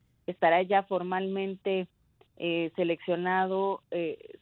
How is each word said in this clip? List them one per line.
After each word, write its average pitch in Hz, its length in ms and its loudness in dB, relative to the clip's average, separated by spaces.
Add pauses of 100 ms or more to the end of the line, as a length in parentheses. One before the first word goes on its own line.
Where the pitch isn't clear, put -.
(260)
estará 175 380 4
ya 196 200 2
formalmente, 190 1040 -2 (500)
eh, 170 380 -2
seleccionado, 185 1160 0
eh, 170 260 -4 (240)